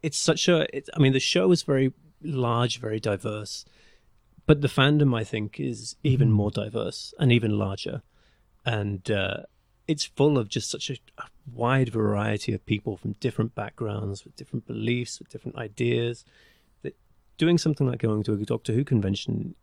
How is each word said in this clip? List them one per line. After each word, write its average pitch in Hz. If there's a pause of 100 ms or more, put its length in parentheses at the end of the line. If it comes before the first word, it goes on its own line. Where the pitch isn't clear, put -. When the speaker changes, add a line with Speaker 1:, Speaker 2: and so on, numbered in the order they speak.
Speaker 1:
it's 151
such -
a, 165
it's, 139
I 165
mean, 135
the 131
show 185
is 170
very 135 (280)
large, 123
very 110
diverse, 104 (840)
but 147
the 139
fandom, 139
I 110
think, 107
is 113
even 135
Speaker 2:
Mm-hmm. 110
Speaker 1:
more 104
diverse 107
and 127
even 110
larger. 95 (640)
And, 101
uh, 98 (440)
it's 160
full 143
of 110
just -
such -
a, 139 (240)
a - (280)
wide 120
variety 107
of -
people 107
from -
different 113
backgrounds, 104
with -
different -
beliefs, 117
with -
different -
ideas. 120 (600)
That - (420)
doing 170
something 151
like 123
going 107
to -
a 104
Doctor 113
Who 127
convention 101